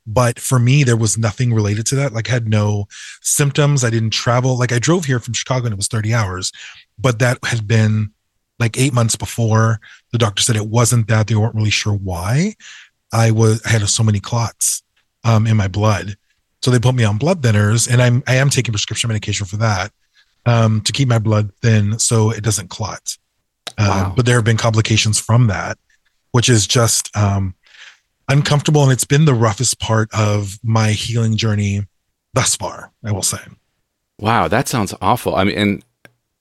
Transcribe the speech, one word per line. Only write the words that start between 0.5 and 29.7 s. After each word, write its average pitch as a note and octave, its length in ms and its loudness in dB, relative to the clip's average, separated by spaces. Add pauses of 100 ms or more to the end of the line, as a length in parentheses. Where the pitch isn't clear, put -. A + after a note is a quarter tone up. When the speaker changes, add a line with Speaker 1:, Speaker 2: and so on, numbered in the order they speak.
Speaker 1:
me, C3+ 240 4
there A#2 120 2
was A2+ 220 0
nothing A#2 340 -2
related G#2+ 340 -2
to C#3 100 -4
that. C3+ 160 -2
Like, G#2+ 160 -6
I G#2+ 40 -2
had A#2+ 160 -2
no G#2 380 0 (360)
symptoms. C#3+ 600 2
I A#2 80 2
didn't A2+ 200 0
travel. B2 460 0
Like, A#2+ 160 0
I A#2+ 60 0
drove E3 260 0
here C3+ 140 0
from A2+ 160 -8
Chicago B2+ 320 -4
and A2+ 60 -4
it G2 60 -6
was G2 100 -4
thirty A2 260 -2
hours, F#2 380 -2 (460)
but A2 220 0
that B2+ 240 0
had A2+ 220 -4
been, G#2+ 440 2 (480)
like, A#2 200 -2
eight C3 160 2
months A#2 220 0
before. A2 640 0 (320)
The A#2+ 60 0
doctor G#2+ 240 0
said A2 140 0
it G#2+ 120 -4
wasn't A#2 400 2
that. A2 180 2
They A2 80 -2
weren't G#2+ 200 0
really A2 160 0
sure - 220 -2
why. G2+ 600 -4 (580)
I A2+ 180 4
was, A2 340 2
I - 40 -8
had A2 200 0
so - 140 0
many G#2+ 160 2
clots, - 640 -4 (420)
um, A2+ 220 2
in A2 120 2
my G2 100 0
blood. G2+ 480 -2 (460)
So B2+ 80 0
they B2 100 4
put B2+ 140 2
me A#2+ 100 2
on G#2 140 0
blood D#3 240 -2
thinners, G#2+ 440 2
and B2 160 2
I'm, B2 240 2
I C3 100 2
am C#3 140 2
taking A2+ 220 -2
prescription A2 360 -4
medication G#2 380 -4
for G#2 120 -8
that, G#2 340 -2 (540)
um, A2+ 360 2
to A2 100 -4
keep C3+ 160 0
my A#2 100 2
blood G#2+ 340 0 (100)
thin A2 360 2
so A2 320 0
it A2 120 -8
doesn't G#2 280 -4
clot. - 460 -10 (640)
Uh, G2+ 280 0
Speaker 2:
Wow. G2 100 -4
Speaker 1:
but B2 80 2
there B2 120 4
have A#2 80 2
been A2+ 120 2
complications A2 600 0
from A#2 300 2
that, F2+ 280 -4 (540)
which A#2 180 2
is A2 180 4
just, - 480 0
um, G2 400 0 (760)
uncomfortable. D3 540 2
And C3 100 6
it's A#2+ 120 0
been D3+ 220 2
the C#3 80 4
roughest A2+ 460 0